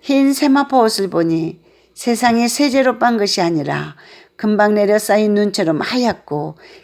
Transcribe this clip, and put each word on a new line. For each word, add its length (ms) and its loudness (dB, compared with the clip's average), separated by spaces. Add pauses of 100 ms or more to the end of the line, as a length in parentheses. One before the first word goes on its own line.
흰 320 0
세마포 500 2
옷을 260 0
보니 520 -2 (340)
세상의 540 0
세제로 500 0
빤 180 0
것이 240 -2
아니라 560 -2 (400)
금방 380 0
내려 240 2
쌓인 360 2
눈처럼 460 0
하얗고 760 -4 (260)